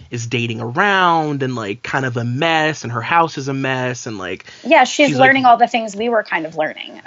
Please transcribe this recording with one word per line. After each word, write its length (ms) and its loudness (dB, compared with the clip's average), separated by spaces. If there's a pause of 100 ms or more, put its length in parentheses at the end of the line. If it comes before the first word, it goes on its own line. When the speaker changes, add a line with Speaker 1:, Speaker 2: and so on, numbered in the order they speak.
Speaker 1:
is 160 -6
dating 340 -4
around 840 0
and, 140 -4
like, 260 -6
kind 220 -2
of 140 -2
a 60 -2
mess, 600 0
and 80 -6
her 80 -4
house 380 2
is 100 -6
a 60 -2
mess, 520 -4
and, 120 -8
like, 260 -8 (180)
Speaker 2:
Yeah, 220 4
she's 240 0
Speaker 1:
she's, 100 0
like 80 6
Speaker 2:
learning 200 4
all 100 8
the 100 4
things 300 -4
we 140 -2
were 120 2
kind 220 -4
of 120 -4
learning, 500 -4